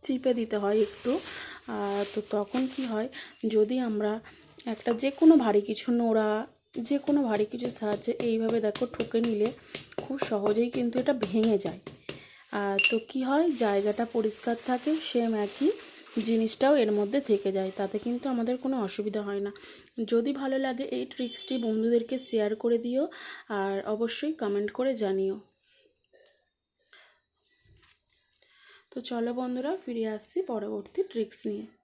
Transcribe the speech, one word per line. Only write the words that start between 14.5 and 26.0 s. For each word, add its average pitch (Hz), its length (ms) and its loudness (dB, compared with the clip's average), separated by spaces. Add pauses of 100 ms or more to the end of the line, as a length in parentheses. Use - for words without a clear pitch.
থাকে, 254 300 0 (160)
সেম 233 220 2
একই 214 360 0 (540)
জিনিসটাও 226 520 4
এর 214 160 4
মধ্যে 208 280 2
থেকে 202 320 2
যায়, 190 240 -2
তাতে 196 220 -2
কিন্তু 240 300 -4
আমাদের 247 280 0
কোনো 262 260 -2
অসুবিধা 208 400 -4
হয় 202 180 -4
না। 202 120 -4 (560)
যদি 233 240 2
ভালো 269 260 -2
লাগে 262 260 -2
এই - 200 -4
ট্রিক্সটি - 540 -6
বন্ধুদেরকে 233 600 2
শেয়ার 214 380 0
করে 233 220 2
দিও, 247 300 0 (400)
আর 196 380 -2
অবশ্যই 233 460 -2
কমেন্ট 208 380 -2
করে 254 260 -2
জানিও। 190 440 0 (3500)